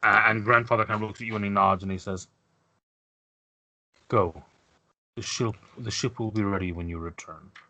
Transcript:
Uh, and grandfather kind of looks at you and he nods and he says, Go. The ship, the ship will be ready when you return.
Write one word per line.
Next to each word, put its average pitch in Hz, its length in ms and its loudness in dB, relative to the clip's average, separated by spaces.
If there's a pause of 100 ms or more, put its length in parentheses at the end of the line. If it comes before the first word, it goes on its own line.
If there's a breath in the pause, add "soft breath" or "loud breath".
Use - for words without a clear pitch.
Uh, 107 240 6
and 110 180 2
grandfather 117 420 4
kind 107 160 -2
of 110 60 -4
looks 110 120 -12
at 117 80 -10
you 110 80 -6
and 104 80 -2
he 101 60 -2
nods 98 340 4
and 95 80 -4
he 95 60 -4
says, 92 300 -8 (1800)
Go. 95 340 0 (760)
The 117 60 -10
ship, 113 320 -4 (240)
the 117 140 -10
ship 117 280 -4
will 110 120 -4
be 107 120 0
ready 92 280 0
when 85 160 -6
you 85 100 -6
return. 82 540 -14 (180)